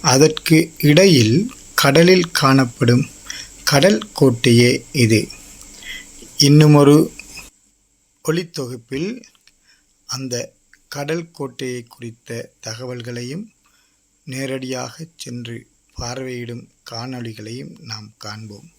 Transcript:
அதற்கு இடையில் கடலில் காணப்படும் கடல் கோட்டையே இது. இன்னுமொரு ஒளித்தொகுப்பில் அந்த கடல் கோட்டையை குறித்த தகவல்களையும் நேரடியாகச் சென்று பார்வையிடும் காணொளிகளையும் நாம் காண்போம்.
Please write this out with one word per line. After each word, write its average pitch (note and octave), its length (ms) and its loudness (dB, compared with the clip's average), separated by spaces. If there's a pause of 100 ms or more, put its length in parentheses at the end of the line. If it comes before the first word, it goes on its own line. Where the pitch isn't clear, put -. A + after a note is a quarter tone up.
அதற்கு D3+ 560 2 (220)
இடையில் D3 560 4 (400)
கடலில் E3+ 560 4
காணப்படும் C3 760 2 (580)
கடல் F#3 380 2 (120)
கோட்டையே A#2+ 580 4 (220)
இது. A2+ 280 2 (1160)
இன்னுமொரு D3 600 6 (1300)
ஒளித்தொகுப்பில் D#3 840 -8 (1000)
அந்த B2+ 260 -10 (520)
கடல் D#3 440 -8
கோட்டையை B2+ 520 -10
குறித்த A#2 760 -16
தகவல்களையும் B2 840 -12 (840)
நேரடியாகச் C3 920 -12
சென்று A#2 400 -14 (380)
பார்வையிடும் B2 680 -12 (200)
காணொளிகளையும் A#2 920 -14
நாம் A2 260 -18 (120)
காண்போம். G#2+ 500 -18 (120)